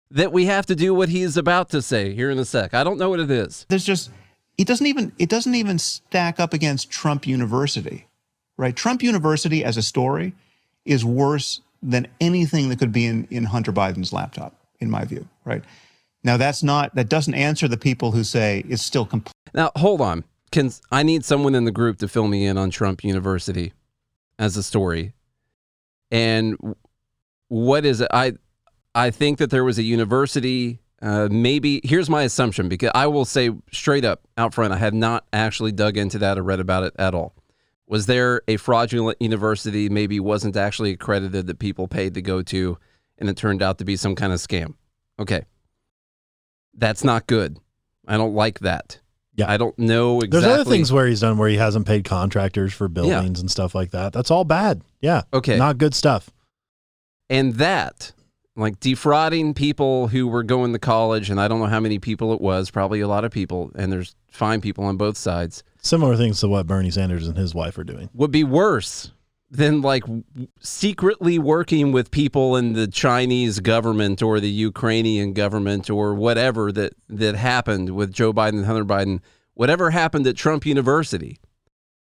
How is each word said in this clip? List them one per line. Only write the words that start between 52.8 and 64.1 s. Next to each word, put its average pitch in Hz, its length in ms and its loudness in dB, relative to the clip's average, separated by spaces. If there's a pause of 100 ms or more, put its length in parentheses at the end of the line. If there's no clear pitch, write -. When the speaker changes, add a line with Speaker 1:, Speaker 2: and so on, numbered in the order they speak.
Speaker 1:
Yeah. 92 40 0
Speaker 3:
buildings 92 520 0
and 92 100 -4
stuff 92 240 -2
like 92 160 -2
that. 95 220 -6
That's 123 180 -2
all 175 140 4
bad. 165 380 0 (180)
Yeah. 151 220 2 (100)
Speaker 1:
Okay. 127 260 2
Speaker 3:
Not 135 200 2
good 151 160 2
stuff. 127 360 0 (960)
Speaker 1:
And 131 260 2
that, 139 580 -2 (440)
like, 107 240 -2
defrauding 151 720 2
people 135 540 0
who 127 200 0
were 117 140 -2
going 123 300 0
to 120 60 -2
college, 113 520 0
and 98 100 0
I 104 80 2
don't 113 120 0
know 110 60 0
how 110 140 0
many 107 180 0
people 110 340 -2
it 110 80 -2
was, 92 300 0
probably 101 300 -2
a 101 80 -2
lot 104 160 0
of 113 80 -2
people, 90 420 -6
and 95 180 -4
there's 90 220 -6 (160)